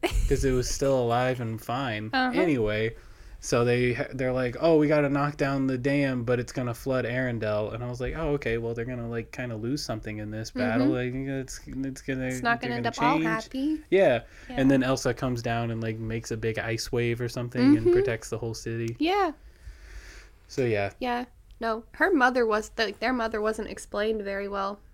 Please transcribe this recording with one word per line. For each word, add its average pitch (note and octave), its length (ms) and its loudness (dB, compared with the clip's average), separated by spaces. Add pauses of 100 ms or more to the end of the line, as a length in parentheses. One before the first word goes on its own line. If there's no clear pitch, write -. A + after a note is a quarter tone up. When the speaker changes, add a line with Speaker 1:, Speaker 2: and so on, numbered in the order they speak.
Speaker 1:
<laughs> - 260 2
Speaker 2:
'Cause C3+ 160 2
it C3 80 4
was B2+ 160 0
still C#3 320 2
alive B2 400 2
and A2 200 -4
fine. A2+ 520 -4
Speaker 1:
Uh-huh. B3+ 280 0
Speaker 2:
Anyway, G#3+ 540 2 (460)
so A#2+ 240 2
they, B2 300 2 (200)
they're B2+ 180 -2
like, B2 280 -2
"Oh, D#3+ 180 6
we D3+ 80 6
gotta D3 220 4
knock C#3+ 280 0
down C#3 300 2
the C3 120 0
dam, C3+ 440 2
but A#2+ 160 2
it's A#2+ 140 -4
gonna B2 220 -4
flood C3 320 -2
Arendelle." A2 680 -2
And A#2 80 -6
I B2 60 -6
was B2 120 -8
like, B2+ 160 -4
"Oh, D3+ 180 0
okay, A#2+ 240 0
well, A#2 140 -4
they're A#2 120 -4
gonna, A#2+ 240 -6
like, A#2 240 -6
kinda A#2+ 240 -6
lose B2 280 -2
something A2 340 -6
in G#2+ 120 -8
this A2 220 -8
battle. B2+ 400 0
Speaker 1:
Mm-hmm. B2+ 360 -4
Speaker 2:
Like, C3+ 140 -4
it's, - 240 -12
it's C3+ 360 -8
gonna, C4 240 -4
Speaker 1:
It's B3+ 180 -4
not A#3 160 2
Speaker 2:
they're B3 100 -6
Speaker 1:
gonna A#3+ 120 -4
Speaker 2:
gonna A#3+ 60 0
Speaker 1:
end A#3 80 -6
up B3+ 60 -2
all B3 140 4
Speaker 2:
change." D#4+ 100 2
Speaker 1:
happy. D4 540 -2 (100)
Speaker 2:
Yeah. E3 300 6 (280)
Speaker 1:
Yeah. B3+ 120 -12
Speaker 2:
And C3+ 100 6
then C4 140 6
Elsa C3 280 2
comes B2 300 -2
down A#2 300 -2
and, A2+ 100 -4
like, A2+ 160 -4
makes A2+ 320 -6
a A#2 60 -4
big A2 240 -2
ice A2+ 320 -4
wave A#2+ 280 0
or A#2+ 80 -2
something A#2+ 320 -4 (160)
and - 20 4
Speaker 1:
Mm-hmm. E4+ 160 4
Speaker 2:
protects F#4 360 0
the A2 80 -4
whole A2+ 160 -6
city. A#2 460 -4
Speaker 1:
Yeah. F4+ 320 2 (1120)
Speaker 2:
So, - 180 -2
yeah. G2+ 260 2 (100)
Speaker 1:
Yeah. B3 240 -2 (340)
No, A3+ 240 -2 (120)
her F4+ 180 4
mother B3 340 6
was, G#3+ 300 0
the, G#3 240 0
their A#3+ 120 0
mother A3+ 280 -2
wasn't A3 300 -2
explained G#3 520 -4
very G3 240 -4
well. G3 320 -4 (160)